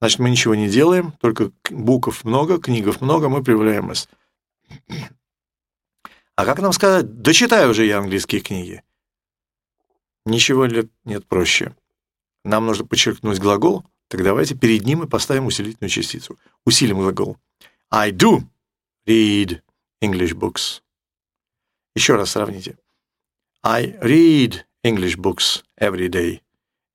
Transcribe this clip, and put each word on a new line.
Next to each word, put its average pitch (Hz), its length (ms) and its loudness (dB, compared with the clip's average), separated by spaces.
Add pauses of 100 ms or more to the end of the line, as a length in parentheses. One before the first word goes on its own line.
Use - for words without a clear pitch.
значит, 113 180 0
мы 123 120 2
ничего 117 240 2
не 107 140 0
делаем, 160 520 2
только 110 320 0 (100)
к-, - 80 -6
букв 123 540 -2
много, 147 340 0
книгов 113 420 -2
много, 151 280 0
мы 135 160 -2
прибавляем 107 500 2
«с». - 140 -8 (2250)
А 101 100 -2
как 135 140 -2
нам 190 140 0
сказать: 185 500 0
«Дочитаю 165 500 4
же 110 120 2
я 104 140 2
английские 98 420 -4
книги»? 90 420 -10 (1400)
Ничего 123 400 2
ле-, 113 220 -2 (160)
нет 104 200 -10
проще. - 500 -2 (680)
Нам 107 220 0
нужно 110 180 -2
подчеркнуть 107 540 -2
глагол, 110 460 0 (240)
так 92 140 -6
давайте 127 340 0
перед 113 280 2
ним 156 200 0
и - 40 -12
поставим 135 380 -2
усилительную 107 420 -8
частицу. - 500 -8 (260)
Усилим 110 340 2
глагол. 95 400 -2 (520)
«I 107 200 2
do 165 320 4 (640)
read 104 560 2 (400)
English 90 320 -2
books». - 480 -8 (1120)
Еще - 220 2
раз 98 160 -2
сравните. 101 440 -8 (840)
«I 117 380 -2
read 147 640 4 (200)
English 92 320 -2
books - 480 -4 (160)
every 92 280 -2
day». 87 340 -4 (520)